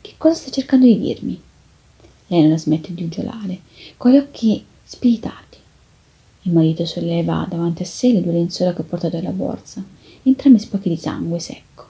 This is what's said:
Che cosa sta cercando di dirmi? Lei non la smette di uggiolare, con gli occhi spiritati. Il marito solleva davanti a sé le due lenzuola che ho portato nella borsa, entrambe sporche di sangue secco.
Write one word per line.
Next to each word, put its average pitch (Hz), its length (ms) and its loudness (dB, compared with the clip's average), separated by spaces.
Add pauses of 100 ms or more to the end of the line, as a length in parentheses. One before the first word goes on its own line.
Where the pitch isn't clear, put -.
Che - 160 -20
cosa 320 180 0
sta - 160 -14
cercando 262 340 2
di 233 140 8
dirmi? - 420 -6 (880)
Lei 175 120 2
non 156 100 6
la 160 80 2
smette 160 360 -4
di 175 100 -8
uggiolare, 185 560 -8 (360)
con 240 140 2
gli 262 60 8
occhi 233 480 0 (200)
spiritati. - 760 -4 (840)
Il 175 100 -2
marito 160 320 2
solleva 165 640 -2
davanti 170 360 -4
a - 20 -10
sé - 260 0
le 196 80 4
due 170 120 -2
lenzuola 175 420 0
che 170 60 -10
ho 160 40 -6
portato 170 320 -6
nella 170 140 -6
borsa, - 520 -8 (420)
entrambe 262 340 6
sporche 196 300 -4
di 165 80 -2
sangue 165 420 -6
secco. - 520 -16